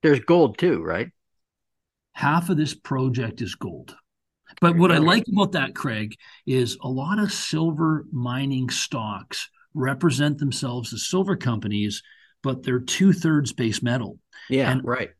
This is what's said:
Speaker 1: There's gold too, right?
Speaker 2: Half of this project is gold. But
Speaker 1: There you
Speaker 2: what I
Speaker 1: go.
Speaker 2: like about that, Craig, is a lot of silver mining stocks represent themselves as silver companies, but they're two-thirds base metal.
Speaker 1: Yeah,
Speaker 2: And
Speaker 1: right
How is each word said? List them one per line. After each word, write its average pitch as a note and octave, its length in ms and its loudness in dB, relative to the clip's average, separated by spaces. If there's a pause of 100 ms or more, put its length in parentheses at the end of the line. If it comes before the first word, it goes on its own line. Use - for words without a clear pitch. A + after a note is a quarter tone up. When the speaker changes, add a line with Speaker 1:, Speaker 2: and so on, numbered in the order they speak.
Speaker 1:
There's C#3+ 180 6
gold D#3 360 4
too, A#2+ 260 0
right? E2+ 280 -4 (1040)
Speaker 2:
Half E3+ 340 0
of F#3 80 2
this D3+ 160 0
project B2+ 680 -4
is G2 120 -8
gold. - 400 -12 (640)
But F3 100 6
Speaker 1:
There E3+ 80 4
you E3+ 40 6
Speaker 2:
what F3 120 6
I E3 40 6
Speaker 1:
go. D#3 60 4
Speaker 2:
like F#3 280 4
about G3 220 2
that, C#3+ 220 -4
Craig, A2 420 -6 (300)
is B2+ 340 0
a C3+ 80 -8
lot C#3 300 -2
of G#3 120 0
silver D#3 800 -2
mining B2+ 600 -2
stocks - 760 -6 (280)
represent D3 640 0
themselves B2 540 -4
as A2+ 140 -8
silver F#3 300 0
companies, G#2 680 -2 (400)
but C3 200 -4
they're B2 180 0
two-thirds D#3+ 720 2
base A2+ 300 -2
metal. A#2+ 360 -2 (300)
Speaker 1:
Yeah, C3 220 2
Speaker 2:
And C3 140 0
Speaker 1:
right B2 360 -4